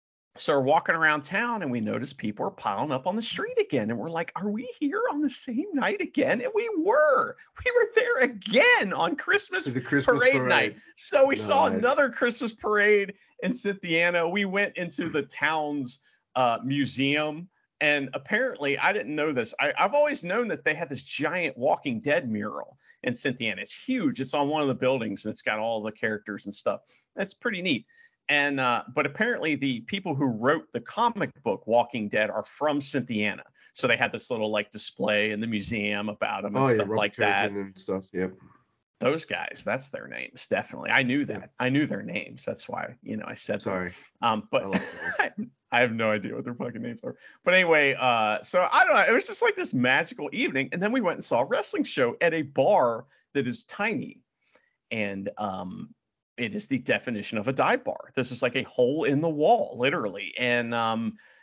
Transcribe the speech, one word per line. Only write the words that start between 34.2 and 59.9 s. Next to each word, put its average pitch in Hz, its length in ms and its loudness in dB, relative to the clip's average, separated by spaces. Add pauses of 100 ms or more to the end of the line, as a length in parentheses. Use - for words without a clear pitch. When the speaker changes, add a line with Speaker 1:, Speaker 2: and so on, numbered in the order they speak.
Speaker 1:
little, 110 220 -2
like, 107 180 -2
display 107 640 -2
in 104 80 -4
the 117 80 -4
museum 104 640 -2
about 98 340 -4
'em 101 140 -4
and - 0 -
Speaker 2:
Oh, 135 100 4
yeah, 127 60 4
Speaker 1:
stuff 110 140 4
Speaker 2:
Robert 110 100 -2
Speaker 1:
like 104 180 0
that. 101 320 2
Speaker 2:
Kirkman 101 200 -4
and 95 100 -18
stuff, 95 360 -6
yep. 92 200 -2 (640)
Speaker 1:
Those 156 240 0
guys, - 420 -8
that's 131 220 -4
their - 220 -12
names, - 380 -12
definitely. - 420 -4
I 123 140 4
knew 127 160 0
Speaker 2:
Yeah. 143 60 -2 (140)
Speaker 1:
that. - 180 -18
I 127 120 0
knew 139 180 2
their - 140 -6
names. - 420 -10
That's - 240 -8
why, - 340 -10
you 110 140 -8
know, 107 100 -8
I 117 100 -10
said 107 260 -6
them. 107 100 -4
Speaker 2:
Sorry. 90 200 -4 (300)
Speaker 1:
Um, 110 300 0
but 123 120 2
Speaker 2:
I - 40 -8
like 95 140 0
Speaker 1:
<laughs> - 560 -4
Speaker 2:
those. 208 100 -8 (240)
Speaker 1:
I 120 80 4
have 123 140 4
no 113 180 2
idea 107 240 -2
what 104 80 -6
their 120 120 -8
fucking 120 260 -8
names 117 240 -8
are. - 100 -8 (300)
But 175 80 6
anyway, 160 440 6
uh, 110 460 2
so 180 260 2
I 311 140 6
don't 359 100 4
know. 208 140 6
It 220 60 4
was 285 140 4
just, 440 140 -4
like, 453 140 2
this 349 180 -4
magical 139 600 0
evening. 135 400 -2
And 180 100 -2
then 214 80 0
we 262 80 0
went 180 160 0
and - 80 -10
saw - 200 0
a - 20 2
wrestling 302 400 -2
show 120 340 0
at 170 140 2
a 160 80 -2
bar 139 640 2 (300)
that 139 120 2
is 120 160 -8
tiny. - 560 -6 (720)
And, 101 460 -4
um, 92 560 -8 (440)
it 117 160 -4
is 104 140 -8
the 135 100 -2
definition 113 640 -2
of 101 80 -2
a 135 40 0
dive 160 320 2
bar. - 300 -8
This 127 180 -2
is 120 120 -4
like 123 120 0
a 135 60 0
hole 127 440 0
in 139 160 2
the 165 80 0
wall, 160 500 2
literally. 107 580 -2